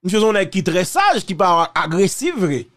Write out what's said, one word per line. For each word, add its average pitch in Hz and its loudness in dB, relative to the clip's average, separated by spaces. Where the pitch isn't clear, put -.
Monsieur, 208 0
on 220 2
est 196 0
qui 190 -2
très 175 0
sage, 359 0
qui 185 -8
pas 170 2
agressif, 185 -2
vrai. 143 -2